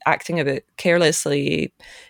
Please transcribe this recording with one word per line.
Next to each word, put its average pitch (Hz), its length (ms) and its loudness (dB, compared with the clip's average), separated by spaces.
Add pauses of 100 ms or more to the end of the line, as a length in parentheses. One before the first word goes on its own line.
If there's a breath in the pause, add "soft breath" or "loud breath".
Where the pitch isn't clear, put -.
acting 165 340 -2
a 147 60 0
bit 135 200 -4 (120)
carelessly. 156 960 0 (360 loud breath)